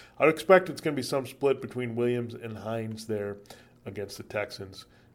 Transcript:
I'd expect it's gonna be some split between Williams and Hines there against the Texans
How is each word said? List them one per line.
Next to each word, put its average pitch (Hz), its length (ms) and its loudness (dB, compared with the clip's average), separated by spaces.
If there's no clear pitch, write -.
I'd 143 120 6
expect 185 400 6
it's - 120 -10
gonna 151 140 0
be 127 80 -2
some 131 240 -2
split 135 340 2
between 120 340 -6
Williams 120 380 0
and 113 240 -10
Hines 110 480 -6
there 101 320 -4
against 98 320 -10
the 101 60 -12
Texans 101 640 -8